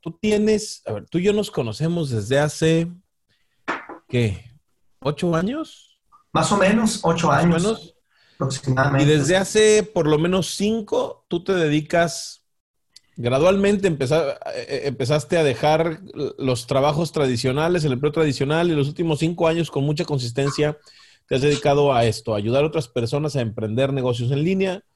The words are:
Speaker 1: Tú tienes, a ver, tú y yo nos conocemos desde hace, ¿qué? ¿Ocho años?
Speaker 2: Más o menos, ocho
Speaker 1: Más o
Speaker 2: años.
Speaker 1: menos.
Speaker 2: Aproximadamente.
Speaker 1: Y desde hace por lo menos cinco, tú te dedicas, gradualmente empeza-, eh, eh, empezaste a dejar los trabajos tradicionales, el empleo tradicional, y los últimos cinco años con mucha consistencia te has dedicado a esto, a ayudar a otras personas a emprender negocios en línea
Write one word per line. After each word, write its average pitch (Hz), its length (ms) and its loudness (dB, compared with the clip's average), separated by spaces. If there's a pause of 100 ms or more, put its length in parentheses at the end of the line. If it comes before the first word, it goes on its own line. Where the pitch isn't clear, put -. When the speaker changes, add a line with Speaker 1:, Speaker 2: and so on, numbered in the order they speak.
Speaker 1:
Tú 165 120 -12
tienes, 214 720 0
a 110 60 -6
ver, 107 180 -8
tú 165 80 0
y 180 60 -2
yo 208 80 4
nos 208 180 0
conocemos 151 600 -2
desde 117 280 0
hace, 160 540 0 (1160)
¿qué? 110 440 -2 (480)
¿Ocho 160 340 -2
años? 247 640 -6 (340)
Speaker 2:
Más 160 200 0
o 208 60 2
menos, 208 440 2
ocho 165 260 2
Speaker 1:
Más 147 140 2
o 170 40 4
Speaker 2:
años. 170 160 4
Speaker 1:
menos. 214 320 -4 (400)
Speaker 2:
Aproximadamente. 135 680 0
Speaker 1:
Y 151 160 4
desde 147 180 2
hace 214 460 4
por 170 240 0
lo 151 120 4
menos 175 360 0
cinco, 220 720 -2
tú 175 160 -4
te 190 120 0
dedicas, 165 920 0 (720)
gradualmente 190 720 2
empeza-, 147 460 0 (200)
eh, 117 140 -10
eh, 139 160 -6
empezaste 139 540 -2
a 165 40 2
dejar 156 600 0 (360)
los 127 300 -2
trabajos 147 420 0
tradicionales, 143 720 0
el 143 120 0
empleo 143 180 -2
tradicional, 156 580 0
y 160 60 0
los 139 100 2
últimos 156 320 -2
cinco 165 300 0
años 165 240 -2
con 143 100 -2
mucha 151 220 -2
consistencia 139 760 -2 (480)
te - 80 -4
has 131 80 0
dedicado 143 500 2
a 117 120 4
esto, 110 280 -2
a 104 60 0
ayudar 117 240 0
a 156 60 0
otras 156 180 -4
personas 143 480 -4
a 139 60 -2
emprender 113 520 -2
negocios 123 380 -2
en 143 140 0
línea 190 400 -2 (120)